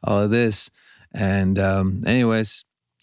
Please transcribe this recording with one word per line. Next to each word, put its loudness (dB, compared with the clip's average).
all 0
of 0
this. 0
And, 0
um, 0
anyways, 0